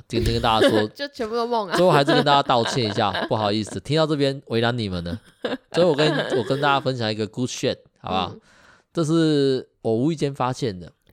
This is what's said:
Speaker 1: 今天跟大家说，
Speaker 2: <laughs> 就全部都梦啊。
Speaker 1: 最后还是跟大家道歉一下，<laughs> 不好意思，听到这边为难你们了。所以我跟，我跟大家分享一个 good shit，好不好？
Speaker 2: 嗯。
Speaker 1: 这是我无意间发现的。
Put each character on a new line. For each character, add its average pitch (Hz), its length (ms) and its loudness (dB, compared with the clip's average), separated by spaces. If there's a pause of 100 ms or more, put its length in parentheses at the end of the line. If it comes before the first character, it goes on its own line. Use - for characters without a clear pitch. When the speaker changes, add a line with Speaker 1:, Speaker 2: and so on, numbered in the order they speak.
Speaker 1:
今 113 160 -2
天 113 80 0
跟 117 80 0
大 113 180 2
家 269 120 6
说， 107 180 2
Speaker 2:
<laughs> - 60 -18
就 285 140 -8
全 233 200 -8
部 220 60 -6
都 233 120 -2
梦 226 220 -2
啊。 - 80 -2
Speaker 1:
最 170 80 4
后 180 80 6
还 147 60 6
是 135 80 2
跟 - 180 2
大 143 100 4
家 139 80 6
道 120 220 2
歉 117 240 -2
一 101 60 -4
下， 104 260 0
<laughs> - 80 -4
不 123 80 0
好 107 160 0
意 110 100 -2
思， 101 180 -10
听 147 180 -2
到 160 80 2
这 151 100 0
边 139 300 0
为 117 160 0
难 120 140 0
你 110 120 -4
们 90 160 -4
了。 85 160 -8 (520)
所 165 120 2
以 - 20 6
我 160 80 4
跟， 151 140 2 (300)
我 110 60 -2
跟 135 140 -2
大 143 100 0
家 139 120 2
分 131 160 -4
享 113 140 -2
一 110 40 -4
个 107 120 -4
good 123 240 -6
shit， - 260 -4 (240)
好 - 80 -12
不 90 60 -2
好？ 90 180 -2
Speaker 2:
嗯。 - 80 -20 (540)
Speaker 1:
这 170 100 0
是 147 640 2 (140)
我 113 120 0
无 127 160 2
意 165 60 -2
间 143 180 -2
发 127 160 -2
现 107 300 -4
的。 82 100 -16 (220)